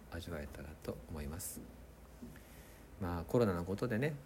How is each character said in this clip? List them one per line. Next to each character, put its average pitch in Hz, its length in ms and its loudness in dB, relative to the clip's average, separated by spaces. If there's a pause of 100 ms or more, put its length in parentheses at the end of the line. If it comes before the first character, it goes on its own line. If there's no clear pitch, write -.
(120)
味 87 180 -4
わ 80 120 -2
え 73 100 -6
た 73 100 -8
ら 73 60 -6 (160)
と - 140 -2 (120)
思 76 120 -4
い 71 60 -2
ま 73 120 -2
す。 - 220 -6 (1400)
ま 87 200 2
あ 82 40 0
コ - 160 6
ロ 117 60 10
ナ 95 80 8
の 87 100 2
こ 95 140 2
と 123 100 2
で 113 100 4
ね、 147 160 4 (120)